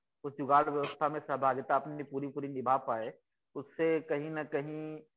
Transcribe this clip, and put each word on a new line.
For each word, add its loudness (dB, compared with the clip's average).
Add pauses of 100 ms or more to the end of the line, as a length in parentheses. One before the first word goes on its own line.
(240)
उस -6
जुगाड़ 6
व्यवस्था 0
में -2
सहभागिता 0
अपनी -4
पूरी -4
पूरी -6
निभा 2
पाए, -2 (420)
उससे 0
कहीं -2
ना -4
कहीं -6 (200)